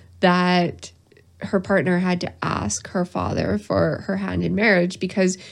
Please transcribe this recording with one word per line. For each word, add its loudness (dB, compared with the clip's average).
that 2
her -2
partner 2
had 0
to -6
ask -4
her -2
father -2
for 0
her -2
hand -4
in -2
marriage 2
because 0